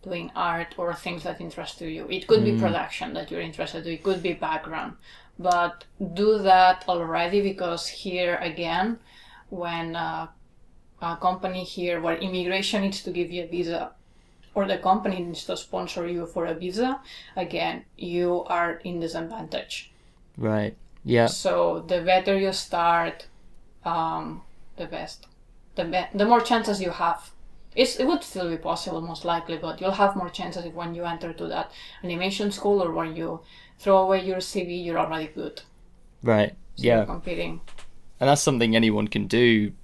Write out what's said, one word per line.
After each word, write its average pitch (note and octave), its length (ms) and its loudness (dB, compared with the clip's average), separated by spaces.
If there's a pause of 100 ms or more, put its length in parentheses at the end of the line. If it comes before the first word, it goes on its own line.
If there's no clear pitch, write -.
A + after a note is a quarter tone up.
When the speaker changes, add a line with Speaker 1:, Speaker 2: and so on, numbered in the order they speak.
Speaker 1:
doing E3+ 340 -8
art E3+ 420 -2
or E3+ 160 -2
things E3+ 300 -8
that E3 160 -8
interest E3 400 -12
you. D#3+ 280 -8
It F#3+ 200 -6
could A3 160 8
be - 80 4
Speaker 2:
Mm. - 80 2
Speaker 1:
production - 540 -2
that - 160 -8
you're E3+ 100 -6
interested E3 460 -8
in, E3 80 -4
it D#3 100 -12
could F#3 180 0
be F3+ 100 0
background. D#3 640 -6 (440)
But F3 460 2 (300)
do G#3+ 240 4
that F#3 500 8
already, F3 540 2
because F#3 460 -2
here F3+ 520 -2
again, F3 600 -2 (500)
when, E3+ 460 -4
uh, D#3+ 320 -4 (720)
a E3+ 140 -4
company F#3 480 0
here F3 360 -4
where E3 160 0
immigration F#3+ 680 0
needs G3 200 -2
to F#3 80 -8
give F3 200 -2
you F3+ 140 -6
a - 20 -10
visa, E3+ 440 -4 (640)
or G3+ 120 2
the F#3+ 120 0
company F#3+ 420 2
needs E3+ 240 -8
to F3+ 120 -6
sponsor F3+ 520 -6
you F3 160 -4
for E3 220 -4
a D#3+ 80 -2
visa, G#3 460 -2 (360)
again, E3+ 480 -4 (140)
you F3 460 0
are E3+ 400 0
in F3 160 -6
disadvantage. E3 920 -8 (460)
Speaker 2:
Right. G#2+ 360 0 (300)
Yeah. A#2 220 6
Speaker 1:
So - 600 2
the F3 140 0
better F#3 380 4
you F#3+ 140 0
start, E3+ 720 0 (580)
um, D#3+ 580 -4 (340)
the E3+ 100 -8
best. - 400 -12 (480)
The F3 100 -2
be-, F3+ 340 -2
the G#3 60 6
more A#3 160 8
chances A3 400 0
you F3+ 100 -2
have. E3+ 400 -2 (440)
It's, B3+ 220 2
it B3+ 100 0
would E4 180 0
still F3+ 240 -6
be E3 80 -4
possible, E3 460 -4
most E3 240 -8
likely, E3 320 -2
but D#3+ 240 -8
you'll F#3+ 80 2 (120)
have G3 140 4
more F3 140 -4
chances F3 340 -8
if E3 80 -10
when E3+ 220 -8
you F3 100 -6
enter E3+ 300 -6
to E3+ 140 -8
that E3+ 220 -6 (320)
animation F#3+ 480 -2
school G3+ 320 2
or E3+ 80 0
when E3 240 -4
you D#3+ 260 -6 (380)
throw G3 200 6
away F#3+ 260 4
your F#3 160 -2
C F3+ 240 -4
V, F3 120 -6
you're E3+ 220 -2
already D#3+ 280 -2
good. - 340 -10 (600)
Speaker 2:
Right. G#2+ 300 4 (240)
Speaker 1:
So - 80 -6
Speaker 2:
Yeah. A#2 120 8
Speaker 1:
you're G#2+ 100 4
competing. E3+ 540 -6 (580)
Speaker 2:
And C3 120 6
that's C#3+ 100 6
something A#2 340 4
anyone G#2+ 340 4
can G2+ 180 -2
do A2 460 6 (120)